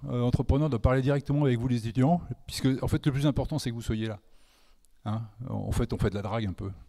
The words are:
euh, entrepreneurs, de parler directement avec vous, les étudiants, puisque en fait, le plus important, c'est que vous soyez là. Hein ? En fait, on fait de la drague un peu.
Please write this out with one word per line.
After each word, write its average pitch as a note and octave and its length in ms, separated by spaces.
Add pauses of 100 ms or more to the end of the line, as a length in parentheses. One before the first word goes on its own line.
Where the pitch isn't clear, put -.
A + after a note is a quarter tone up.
euh, B2 140
entrepreneurs, C3+ 480
de A#2+ 60
parler C3 260
directement C#3+ 420
avec B2 140
vous, A#2+ 80
les A#2+ 200
étudiants, C3 340 (260)
puisque - 200 (140)
en B2 60
fait, - 180
le D3 60
plus C#3 160
important, C3+ 320
c'est - 100
que A#2 60
vous A#2 80
soyez A2 240
là. G#2 120 (840)
Hein ? A2 160 (280)
En G#2 220
fait, A2+ 220
on - 40
fait A2 120
de F#2 60
la G2+ 60
drague G#2 240
un F#2 80
peu. F#2+ 180 (180)